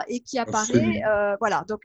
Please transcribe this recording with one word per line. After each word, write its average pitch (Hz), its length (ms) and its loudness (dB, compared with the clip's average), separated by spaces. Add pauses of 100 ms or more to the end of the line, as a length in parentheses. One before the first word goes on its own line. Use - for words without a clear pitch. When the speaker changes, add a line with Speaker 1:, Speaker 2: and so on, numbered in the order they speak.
Speaker 1:
et 240 120 -6
qui - 180 -8
apparaît, 214 340 -2
Speaker 2:
C'est, 107 320 4
Speaker 1:
euh, 208 360 0
voilà. 147 280 0
Donc, 208 180 -6